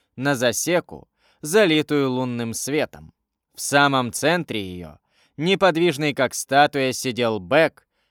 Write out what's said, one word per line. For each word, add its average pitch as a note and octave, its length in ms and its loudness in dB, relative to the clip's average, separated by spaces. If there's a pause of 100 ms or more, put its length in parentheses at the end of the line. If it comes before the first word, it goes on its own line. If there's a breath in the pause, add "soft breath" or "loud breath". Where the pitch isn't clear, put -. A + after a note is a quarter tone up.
(160)
на C#3 200 0
засеку, B2 760 -2 (320)
залитую D3+ 680 2
лунным A#2+ 420 -4
светом. A2+ 600 -6 (420)
В - 60 -14
самом C#3 520 2
центре D3 480 -2
ее, F2 360 -12 (400)
неподвижный E3 760 0
как B2 200 -2
статуя, C#3 600 2
сидел A#2 460 -2
Бек C3+ 480 0 (240)